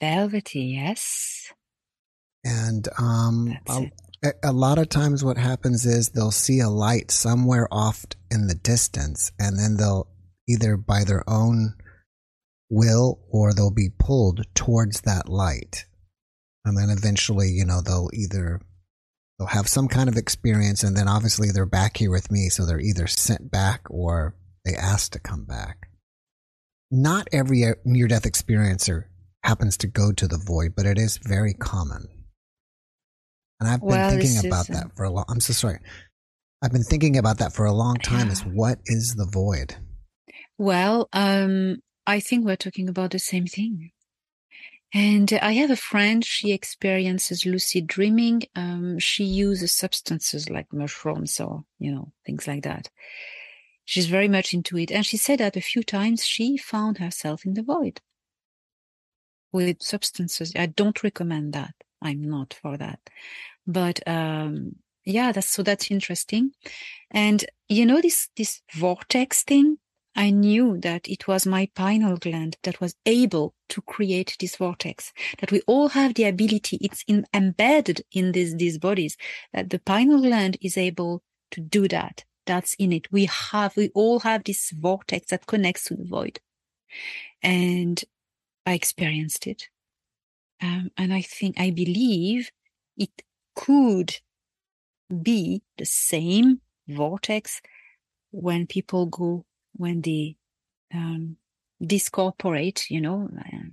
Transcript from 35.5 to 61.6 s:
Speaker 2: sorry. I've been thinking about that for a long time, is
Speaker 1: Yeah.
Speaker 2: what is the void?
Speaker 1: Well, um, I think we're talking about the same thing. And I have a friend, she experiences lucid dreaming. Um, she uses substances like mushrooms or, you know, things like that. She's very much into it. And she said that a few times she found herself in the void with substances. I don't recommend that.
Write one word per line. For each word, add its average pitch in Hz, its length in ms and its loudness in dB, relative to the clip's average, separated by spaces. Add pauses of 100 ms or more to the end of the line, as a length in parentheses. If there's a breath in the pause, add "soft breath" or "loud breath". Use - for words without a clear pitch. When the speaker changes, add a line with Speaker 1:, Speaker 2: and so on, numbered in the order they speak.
Speaker 2:
sorry. 107 240 -2 (840 loud breath)
I've 127 100 0
been 123 100 2
thinking 147 340 4
about 110 220 2
that 92 160 -2
for 110 100 0
a 104 80 4
long 117 240 2
time, 120 340 0
is 95 120 -4
Speaker 1:
Yeah. 101 100 -8
Speaker 2:
what 110 320 0
is 117 300 -2
the 104 120 -2
void? 95 500 -2 (840 loud breath)
Speaker 1:
Well, 202 560 2
um, 190 600 2 (300)
I 202 140 2
think 240 240 0
we're 196 120 0
talking 185 320 -6
about 185 240 -4
the 190 60 -4
same 180 280 -2
thing. 190 460 -8 (1000 loud breath)
And 202 400 4
I 214 180 2
have 277 180 4
a 254 60 2
friend, 214 480 2
she - 280 -2
experiences 185 920 -2
lucid 180 420 -2
dreaming. 226 580 2 (120)
Um, 175 420 -4
she - 260 -2
uses 190 500 0
substances 156 720 -4
like 151 240 -8
mushrooms 151 680 -6
or, 156 240 -8 (140)
you 147 140 -4
know, 139 200 -10 (120)
things 147 240 -8
like 143 160 -6
that. - 240 -10 (960 loud breath)
She's 185 220 -2
very 190 220 2
much 190 260 2
into 175 240 -4
it. 170 120 -4
And 208 140 0
she - 140 -2
said 277 220 2
that 202 160 0
a 185 40 -2
few - 220 -2
times 220 420 -2
she 247 320 -2
found 214 420 -4
herself 170 460 -6
in 190 100 -4
the 220 80 -4
void 277 380 -4 (1500)
with 180 300 0
substances. 170 760 -6
I 175 100 0
don't 202 360 0
recommend 160 520 -4
that. 143 200 -10 (280)